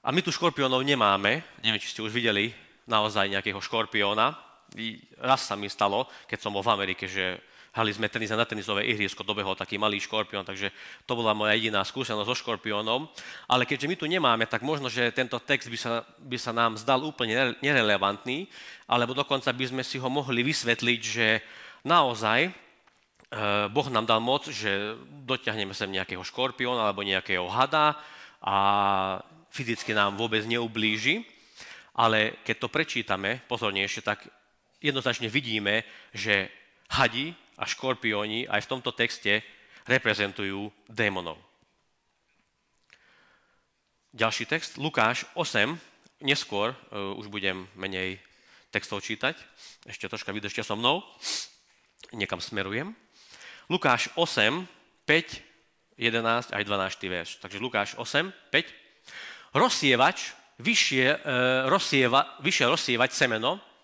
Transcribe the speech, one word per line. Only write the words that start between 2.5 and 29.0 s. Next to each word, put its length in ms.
naozaj 400
nejakého 320
škorpióna. 760
I 240
raz 280
sa 80
mi 120
stalo, 400
keď 160
som 120
bol 120
v 80
Amerike, 320
že 320
hrali 160
sme 160
tenis 240
a 80
na 80
tenisové 400
ihrisko 320
dobehol 320
taký 240
malý 240
škorpión, 480
takže 240
to 80
bola 240
moja 160
jediná 320
skúsenosť 400
so 160
škorpiónom. 640
Ale 160
keďže 220
my 100
tu 80
nemáme, 400
tak 160
možno, 240
že 240
tento 320
text 240
by 80
sa, 240
by 240
sa 160
nám 240
zdal 240
úplne 320
nere-, 240
nerelevantný, 880
alebo 240
dokonca 400
by 160
sme 160
si 160
ho 80
mohli 320
vysvetliť, 640
že 400
naozaj, 640
e, 40
Boh 240
nám 160
dal 160
moc, 240
že 480
dotiahneme 480
sem 160
nejakého 320
škorpióna 640
alebo 160
nejakého 480
hada 480
a 160